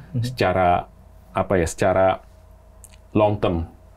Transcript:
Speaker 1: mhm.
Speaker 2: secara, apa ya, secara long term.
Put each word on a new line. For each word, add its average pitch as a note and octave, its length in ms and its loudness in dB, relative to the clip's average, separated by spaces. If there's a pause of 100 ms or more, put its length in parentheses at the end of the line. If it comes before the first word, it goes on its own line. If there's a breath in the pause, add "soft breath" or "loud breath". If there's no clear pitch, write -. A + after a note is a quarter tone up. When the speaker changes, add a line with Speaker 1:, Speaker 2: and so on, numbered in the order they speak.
(100)
Speaker 1:
mhm. A#2+ 120 -4
Speaker 2:
secara, F#2 640 0 (420)
apa F#2+ 240 -4
ya, F2 120 2
secara F#2+ 400 0 (1040)
long G#2 260 2
term. F2 280 -2 (320)